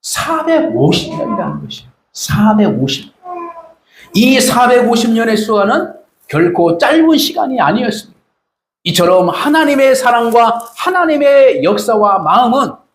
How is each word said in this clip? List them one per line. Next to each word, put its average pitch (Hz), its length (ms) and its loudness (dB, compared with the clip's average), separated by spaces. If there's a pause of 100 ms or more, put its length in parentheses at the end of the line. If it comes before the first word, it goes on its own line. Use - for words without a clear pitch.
사백오십 320 1120 -2
년이라는 - 460 -8
것이에요. - 280 -18 (220)
사백오십 208 920 -2
년. - 80 -20 (1000)
이 254 260 2
사백오십 240 720 2
년의 226 240 0
수간은 214 560 -2 (340)
결코 170 520 0
짧은 320 380 2
시간이 262 440 -2
아니었습니다. - 580 -2 (680)
이처럼 180 440 2
하나님의 285 680 2
사랑과 233 640 2 (180)
하나님의 285 840 2
역사와 208 580 0
마음은 226 520 0 (220)